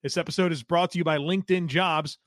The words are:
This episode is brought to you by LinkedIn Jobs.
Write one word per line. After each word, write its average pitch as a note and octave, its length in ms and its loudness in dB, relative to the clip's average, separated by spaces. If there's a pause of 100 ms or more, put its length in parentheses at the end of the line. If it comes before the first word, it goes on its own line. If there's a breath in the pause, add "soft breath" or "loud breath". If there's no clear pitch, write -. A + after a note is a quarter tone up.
This C#3 120 -4
episode E3+ 360 0
is C#3 100 -6
brought F3 300 0
to F3 60 -4
you E3+ 40 0
by D#3 160 2
LinkedIn F#3 480 0
Jobs. D#3 500 0 (100)